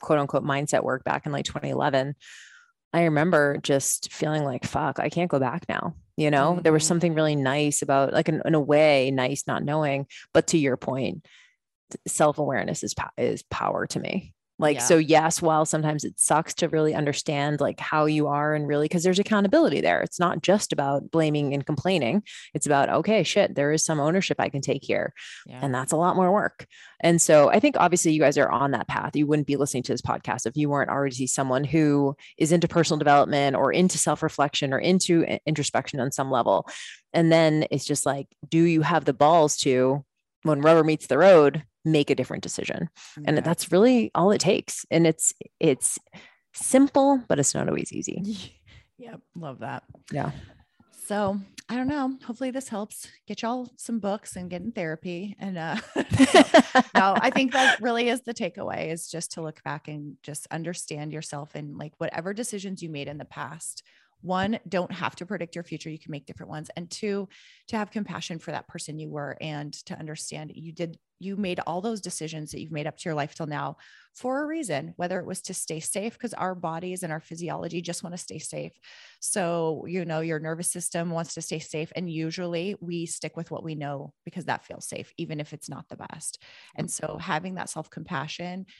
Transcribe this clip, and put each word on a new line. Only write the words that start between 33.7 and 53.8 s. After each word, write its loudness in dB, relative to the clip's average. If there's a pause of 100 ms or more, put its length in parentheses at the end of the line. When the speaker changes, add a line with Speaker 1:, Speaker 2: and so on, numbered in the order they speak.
Speaker 1:
into 2
self-reflection 0
or 2
into 2
i-, -2
introspection -2
on -2
some -4
level. 2 (440)
And 4
then 4
it's -2
just -2
like, -4 (200)
do 4
you 4
have 2
the 2
balls 6
to, 2 (400)
when 2
rubber 8
meets 0
the 4
road, 8 (220)
make 4
a 2
different -4
decision? -6 (380)
And 2
Speaker 2:
Yeah. 2
Speaker 1:
that's -2
really 4
all 4
it 2
takes. -2
And 4
it's, 0 (260)
it's 2 (560)
simple, 4
but 2
it's 0
not -2
always -4
easy. -8
Speaker 2:
<laughs> -10 (340)
Yep. -20 (160)
Love -12
that. -10 (300)
Speaker 1:
Yeah. -4 (760)
Speaker 2:
So -2 (300)
I -6
don't -4
know. -2
Hopefully -8
this -8
helps -10 (180)
get -10
y'all -6
some -6